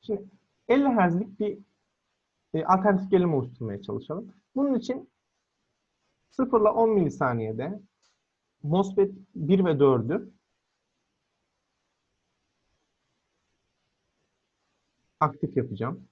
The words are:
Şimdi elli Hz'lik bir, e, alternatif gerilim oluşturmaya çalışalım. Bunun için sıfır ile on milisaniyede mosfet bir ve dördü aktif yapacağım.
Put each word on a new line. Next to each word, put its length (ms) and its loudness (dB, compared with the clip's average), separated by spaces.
Şimdi 240 -8
elli 160 4
Hz'lik 560 0
bir, 180 -4
e, 100 -2
alternatif 460 2
gerilim 240 2
oluşturmaya 480 -6
çalışalım. 500 -10
Bunun 200 0
için 360 -6
sıfır 300 0
ile 80 6
on 220 2
milisaniyede 880 -2
mosfet 520 0
bir 300 2
ve 140 0
dördü 520 2
aktif 360 -2
yapacağım. 560 -6